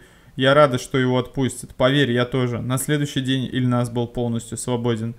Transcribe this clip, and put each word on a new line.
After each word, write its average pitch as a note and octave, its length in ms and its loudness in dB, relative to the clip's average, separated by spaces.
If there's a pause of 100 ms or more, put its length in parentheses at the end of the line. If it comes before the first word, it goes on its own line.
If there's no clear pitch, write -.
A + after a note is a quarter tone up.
(360)
Я C3 180 4
рада, C#3+ 240 6
что - 200 -4
его B2+ 200 2
отпустят. B2+ 560 -4
Поверь, C3+ 380 2
я A#2+ 140 2
тоже. B2 360 -2
На B2 160 -2
следующий C#3+ 440 -2
день C3 300 -2
Ильназ B2 380 0
был A#2+ 180 -2
полностью A#2 500 -6
свободен. A#2 600 -2